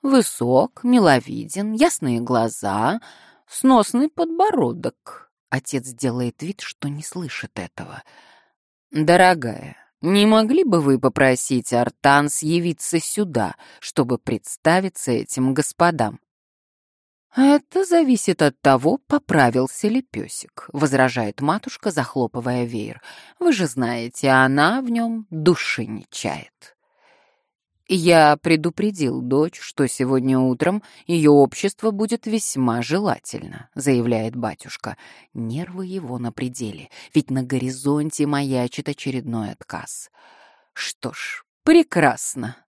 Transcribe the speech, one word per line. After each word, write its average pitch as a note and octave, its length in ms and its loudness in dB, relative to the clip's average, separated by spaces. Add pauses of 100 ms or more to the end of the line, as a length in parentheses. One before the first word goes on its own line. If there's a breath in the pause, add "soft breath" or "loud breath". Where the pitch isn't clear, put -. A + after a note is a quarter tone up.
«Высок, G3+ 800 2
миловиден, G3+ 880 2
ясные E3 460 0
глаза, A#2 840 -2 (460 soft breath)
сносный C4 640 2
подбородок». E4 1200 -4 (180)
Отец - 380 -6
делает B2 560 -6
вид, F#3 180 -10
что - 280 -12
не C#3+ 120 -10
слышит - 560 -12
этого. - 460 -16 (880 soft breath)
«Дорогая, D#3+ 880 2 (240)
не G3+ 260 4
могли A3 360 4
бы F#3+ 160 2
вы C#3 200 2
попросить B2+ 760 0
Артанс C#3+ 680 2
явиться E3 560 -2
сюда, C3+ 560 -4 (240 loud breath)
чтобы B2 400 -2
представиться D#3+ 920 -2
этим B2+ 440 -2
господам?» D3+ 640 -2 (1160)
«Это C#4+ 480 4
зависит C4 600 2
от C#3+ 180 2
того, C#3 460 4
поправился C3 800 2
ли B3+ 160 0
пёсик», - 680 -14
возражает C3 720 0
матушка, G3 480 -4
захлопывая B2 760 -4
веер. A2 360 -10 (380 loud breath)
«Вы F4 140 2
же F#3+ 120 0
знаете, A#2+ 640 -4
она C#3 520 4
в B3 80 -8
нём A#3 420 -4
души D#3 540 0
не G#2+ 260 -12
чает». - 680 -12 (1120)
«Я E3 460 6
предупредил D#3+ 840 0
дочь, C3+ 400 0
что - 260 -2
сегодня C3 500 0
утром C#3 460 0 (220 soft breath)
её D#3 260 4
общество D3 600 4
будет G#3+ 340 -4
весьма C3 560 -2
желательно», - 920 -6
заявляет A#2+ 600 -2
батюшка. - 600 -10 (360 loud breath)
Нервы F3 520 -8
его D#3+ 340 -10
на A#2 140 -8
пределе, A2 560 -10 (240 loud breath)
ведь D3+ 180 2
на C3 120 -2
горизонте C#3 840 -2
маячит C#3 600 -4
очередной A#2 640 -6
отказ. - 600 -14 (640 soft breath)
«Что - 400 -10
ж, - 320 -14 (180)
прекрасно!» C#3+ 920 2 (100)